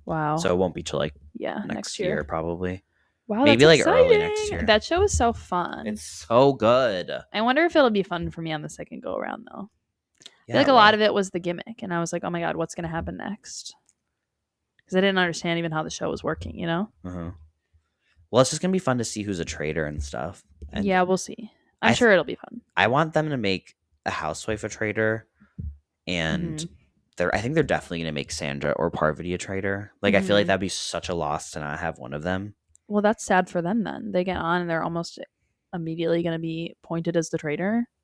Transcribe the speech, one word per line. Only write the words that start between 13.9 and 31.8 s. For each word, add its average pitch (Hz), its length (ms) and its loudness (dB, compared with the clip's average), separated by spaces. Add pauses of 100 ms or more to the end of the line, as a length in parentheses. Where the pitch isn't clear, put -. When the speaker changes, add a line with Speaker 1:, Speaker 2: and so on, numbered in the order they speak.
Speaker 1:
'Cause 185 80 -2
I 185 40 4
didn't 190 180 2
understand 170 420 0
even 165 100 -2
how 156 140 -2
the 170 60 -8
show 165 200 -4
was - 140 -8
working, - 340 -6
you 175 80 -6
know? 175 240 -2 (140)
Speaker 2:
Uh-huh. 87 260 -8 (1000)
Well, 113 100 8
it's 131 100 6
just 151 120 -4
gonna 185 100 0
be 190 60 0
fun 127 200 2
to 113 60 -2
see 107 180 -6
who's 98 180 -4
a 80 40 -2
traitor 78 420 -4
and 76 160 -6
stuff. 71 400 -8 (300)
And 208 120 -4
Speaker 1:
Yeah, 185 180 2
we'll 185 140 2
see. - 340 -10 (320)
I'm - 60 4
Speaker 2:
I - 20 6
th- - 80 2
Speaker 1:
sure 226 140 8
it'll 170 120 6
be - 120 -6
fun. - 240 -18 (160)
Speaker 2:
I 95 100 6
want 156 280 2
them 156 160 2
to 139 60 -2
make 98 380 -2 (320)
a - 40 0
housewife 92 540 -4
a 107 40 -6
traitor, 110 580 -2 (800)
and 85 500 -2
Speaker 1:
Mm-hmm. 165 160 -10 (440)
Speaker 2:
they're, - 180 0
I 101 60 -2
think 127 140 -4
they're 160 100 2
definitely 82 360 -2
gonna 80 120 -4
make 71 180 -6
Sandra 71 420 -4
or 82 180 0
Parvati 82 440 -2
a 90 40 -6
traitor. 98 640 -6
Like, 101 140 2
I 95 60 6
feel 101 160 2
like 104 80 6
Speaker 1:
Mm-hmm. 87 40 0
Speaker 2:
that'd 95 120 2
be 98 80 -2
such - 400 -6
a 90 60 -2
loss 78 380 -4
to 80 80 -10
not 76 200 -6